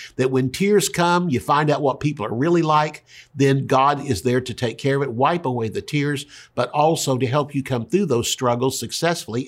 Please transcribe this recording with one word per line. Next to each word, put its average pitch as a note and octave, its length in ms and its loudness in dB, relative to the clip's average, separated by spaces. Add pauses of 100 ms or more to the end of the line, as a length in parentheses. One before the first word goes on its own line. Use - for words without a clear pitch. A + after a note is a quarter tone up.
(180)
that C3 120 0
when C3 220 0
tears G3 360 2
come, F3 420 0
you A#2+ 100 0
find D3 320 2
out C#3+ 100 0
what C3 180 0
people D3 280 -4
are - 40 -8
really E3 300 2
like, D#3 420 0 (300)
then C#3 320 2
God C3+ 400 2
is B2+ 160 -2
there B2 200 2
to A#2+ 120 -10
take A2+ 240 -4
care C#3 200 0
of C#3 40 -2
it, C3 120 -4
wipe D3+ 340 0
away A#2 220 -2
the G2+ 120 -4
tears, C#3+ 460 -4 (260)
but B2 160 -2
also D3+ 480 0
to B2+ 80 0
help C#3+ 300 -2
you C3+ 80 -2
come A#2+ 240 -4
through G3 180 2
those A#2 240 0
struggles B2+ 480 0
successfully E3 380 -4 (320)